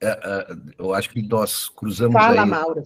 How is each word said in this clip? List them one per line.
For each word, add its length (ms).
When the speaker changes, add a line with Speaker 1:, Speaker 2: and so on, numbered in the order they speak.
Speaker 1:
é, 60
é, 500
eu 160
acho 160
que 120
nós 480
cruzamos 440
Speaker 2:
Fala, 300
Speaker 1:
aí. 60
Speaker 2:
Mauro, 360